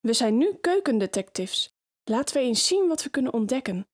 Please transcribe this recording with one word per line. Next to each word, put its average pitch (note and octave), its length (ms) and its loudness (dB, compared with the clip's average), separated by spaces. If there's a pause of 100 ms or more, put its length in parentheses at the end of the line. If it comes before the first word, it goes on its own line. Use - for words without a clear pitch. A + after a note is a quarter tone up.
We A3+ 120 -2
zijn A3+ 260 2
nu F#4+ 160 2
keukendetectives. G#3+ 1160 -2 (340)
Laten A#3+ 320 -2
we C#4 60 2
eens A#3+ 240 2
zien F#4 220 2
wat D#4+ 140 -2
we - 80 -6
kunnen B3+ 220 -2
ontdekken. G#3+ 600 -2